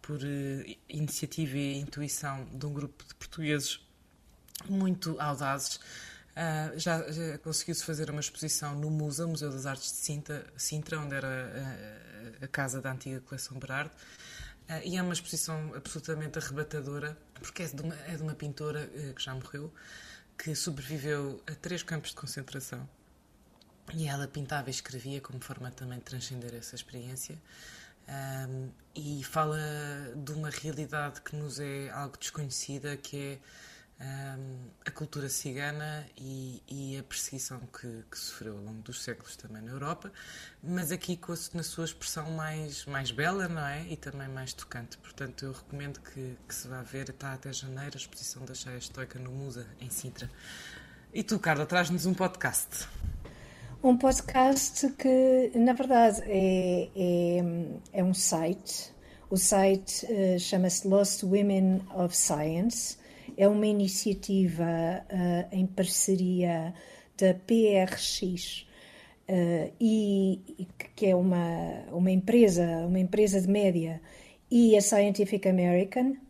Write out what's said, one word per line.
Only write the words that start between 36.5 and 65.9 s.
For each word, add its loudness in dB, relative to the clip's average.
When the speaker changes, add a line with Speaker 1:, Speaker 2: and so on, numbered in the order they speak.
Speaker 1:
e -8
a -10
perseguição -8
que, -14
que -12
sofreu -10
ao -12
longo -12
dos -12
séculos -12
também -14
na -12
Europa, -8
mas -4
aqui -4
com -10
a, -4
na -4
sua -6
expressão -6
mais, -6
mais -4
bela, 0
não -4
é? -6
E -6
também -10
mais -8
tocante. -12
Portanto, -12
eu -8
recomendo -10
que, -12
que -10
se -10
vá -10
ver, -8
está -10
até -10
janeiro, -8
a -14
exposição -12
da -12
Cheia -10
Estoica -10
no -10
Musa, -10
em -10
Sintra. -8
E -2
tu, 0
Carla, 2
traz-nos 2
um 4
podcast. -2
Speaker 2:
Um 8
podcast 4
que, 6
na 8
verdade, 8
é, 4
é, 4
é 2
um 6
site. 0
O 2
site, 4
eh, 4
chama-se 2
Lost 6
Women 6
of 2
Science. 2
É 8
uma 6
iniciativa, 2
eh, 2
em 2
parceria 2